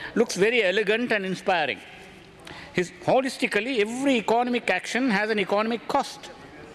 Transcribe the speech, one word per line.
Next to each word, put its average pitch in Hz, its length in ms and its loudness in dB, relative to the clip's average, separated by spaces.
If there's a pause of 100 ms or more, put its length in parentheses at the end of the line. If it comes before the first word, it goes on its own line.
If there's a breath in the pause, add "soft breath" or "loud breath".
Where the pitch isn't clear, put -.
(140 loud breath)
looks 226 220 0
very 220 280 4
elegant 214 480 2
and 202 140 0
inspiring. 175 540 0 (920 loud breath)
His, 180 180 -2 (120)
holistically, 240 760 0
every 247 380 2
economic 233 520 0
action 226 400 0
has 214 220 2
an 208 80 0
economic 214 480 -2
cost. - 420 -2 (460)